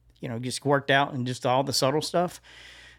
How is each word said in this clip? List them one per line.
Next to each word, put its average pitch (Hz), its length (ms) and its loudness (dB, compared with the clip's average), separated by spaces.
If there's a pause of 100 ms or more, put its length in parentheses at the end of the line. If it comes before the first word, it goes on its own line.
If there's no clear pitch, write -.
(200)
you - 80 -10
know, 117 100 -6
gets 123 280 -8
worked 139 260 2
out 139 220 4
and 123 120 -4
just 127 200 -6
all 127 180 4
the 139 80 -4
subtle 139 300 0
stuff. 175 400 -2 (580)